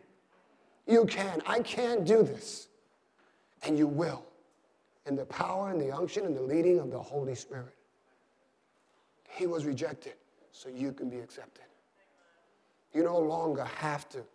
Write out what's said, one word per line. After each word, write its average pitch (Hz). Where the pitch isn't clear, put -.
You 226
can. 190
I 226
can 240
do 214
this. -
And 156
you 151
will. 143
In 143
the 135
power 190
and 175
the 135
unction 175
and 160
the 131
leading 165
of 139
the 123
Holy 135
Spirit. 127
He 180
was 165
rejected 143
so -
you 131
can 131
be 123
accepted. -
You 160
no 175
longer 156
have 147
to 123